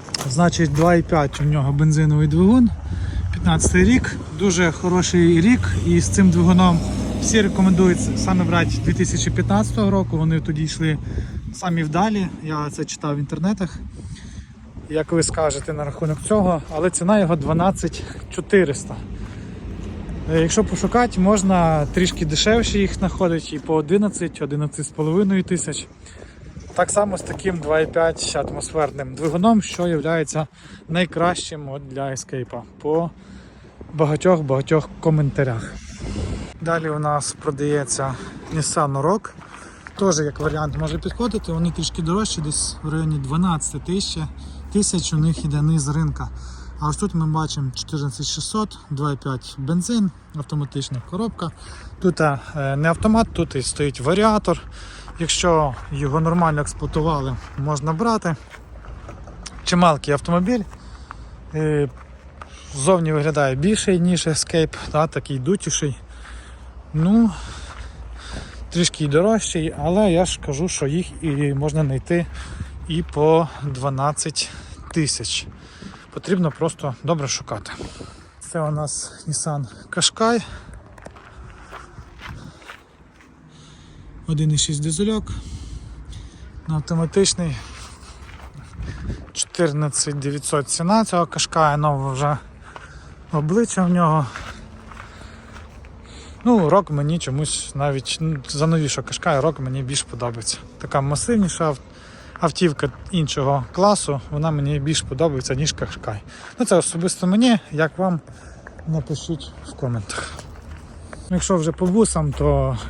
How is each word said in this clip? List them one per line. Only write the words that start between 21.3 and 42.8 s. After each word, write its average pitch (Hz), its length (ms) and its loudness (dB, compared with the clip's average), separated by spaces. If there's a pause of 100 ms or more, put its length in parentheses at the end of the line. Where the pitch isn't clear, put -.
трішки 170 400 0
дешевше 214 520 2
їх 196 160 2
знаходити 165 600 0
і - 20 -6
по 160 160 -2
одинадцять, 175 680 0
одинадцять 147 440 -2
з - 20 -8
половиною 185 560 2
тисяч. - 420 -4 (880)
Так 180 160 2
само 202 280 2
з - 40 -10
таким - 360 -4
два 156 220 2
і 156 120 0
п'ять 165 440 0
атмосферним 143 800 -4
двигуном, 175 480 2
що - 260 -2
являється 156 580 0 (420)
найкращим 165 800 -2
от 139 200 -10
для 135 220 -6
Escape 127 520 -8 (200)
по 160 280 0 (840)
багатьох-багатьох 151 920 2 (120)
коментарях. 139 720 2 (880)
Далі 160 300 -2
у 151 80 -2
нас 147 440 -2
продається 143 720 -2 (400)
Nissan 143 480 0
Rogue. 190 280 2 (680)
Теж 185 200 4
як 147 220 -2
варіант 151 380 -2
може 151 200 -2
підходити, 196 540 -4
вони 165 180 0
трішки 165 320 -4
дорожчі, 185 380 -2
десь - 420 -4